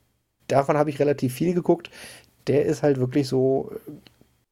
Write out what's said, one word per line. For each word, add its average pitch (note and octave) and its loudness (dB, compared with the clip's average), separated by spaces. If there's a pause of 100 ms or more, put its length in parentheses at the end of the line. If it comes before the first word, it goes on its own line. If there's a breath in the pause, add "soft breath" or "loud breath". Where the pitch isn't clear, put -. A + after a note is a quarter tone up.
(480)
Davon C#3 2
habe D3 2
ich - -6
relativ C#3 0
viel F3 0
geguckt. E3+ 0 (560 loud breath)
Der C#3+ 2
ist D3+ -2
halt C#3+ 2
wirklich B2+ 0
so, C3 0
äh, - -16 (600)